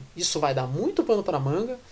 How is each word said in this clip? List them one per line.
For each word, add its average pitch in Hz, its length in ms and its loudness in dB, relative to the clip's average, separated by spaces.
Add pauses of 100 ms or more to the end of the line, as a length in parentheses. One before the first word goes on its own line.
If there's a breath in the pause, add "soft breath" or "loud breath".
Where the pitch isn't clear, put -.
(160)
Isso 165 240 -2
vai 143 140 2
dar 131 140 0
muito 220 360 0
pano 208 200 2
pra 156 160 0
manga. 196 400 0 (120)